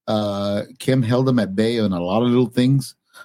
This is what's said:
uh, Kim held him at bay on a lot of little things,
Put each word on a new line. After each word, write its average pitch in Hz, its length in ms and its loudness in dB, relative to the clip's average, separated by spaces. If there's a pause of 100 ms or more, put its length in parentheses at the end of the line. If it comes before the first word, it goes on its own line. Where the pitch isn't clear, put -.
uh, 101 560 -2 (160)
Kim 131 240 0
held 123 260 0
him 127 80 2
at 95 180 -2
bay 113 240 0
on 107 140 0
a 87 80 -4
lot 95 220 0
of 123 60 0
little 123 200 2
things, 127 460 0 (300)